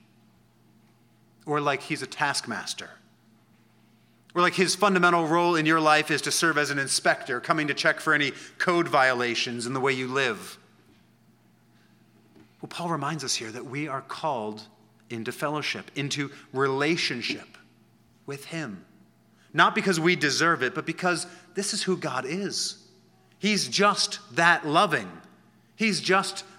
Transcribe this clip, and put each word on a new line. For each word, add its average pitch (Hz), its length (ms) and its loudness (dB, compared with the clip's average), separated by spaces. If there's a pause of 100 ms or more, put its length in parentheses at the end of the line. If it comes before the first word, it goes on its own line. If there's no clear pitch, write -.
(1500)
Or 147 160 0
like 139 220 0
he's 143 180 -6
a 127 60 -8
taskmaster? 120 840 -4 (1500)
Or 175 60 4
like 175 140 4
his 180 200 2
fundamental 175 520 4
role 170 280 4
in 156 120 2
your 160 120 4
life 151 300 4
is 147 140 0
to 147 80 -2
serve 156 260 2
as 143 140 0
an 143 80 -2
inspector, 135 600 0
coming 156 280 0
to 143 80 -2
check 151 240 0
for 156 160 2
any 143 160 2 (260)
code 170 300 2
violations 123 800 2
in 131 60 -4
the 135 60 -4
way 135 140 2
you 131 140 -4
live? 123 500 -2 (2000)
Well, - 80 -14
Paul 170 220 -8
reminds 151 340 -4
us 123 120 -4
here 110 160 -8
that 123 160 -12
we 143 200 -8
are 135 140 -8
called 110 600 -6 (480)
into 117 200 -6
fellowship, 147 640 -4
into 143 360 -4 (200)
relationship 135 1080 -2 (680)
with 139 200 -12
him. 131 380 -10 (680)
Not 180 220 4
because 190 240 2
we 170 160 4
deserve 143 480 2
it, 123 100 -2
but 156 140 -8
because 165 400 -2 (260)
this 202 220 -4
is - 80 -4
who 185 120 0
God 131 300 -4
is. 165 600 -6 (500)
He's 190 300 0
just 202 500 0 (180)
that 170 300 4
loving. 151 460 2 (640)
He's 202 260 0
just 190 420 0 (160)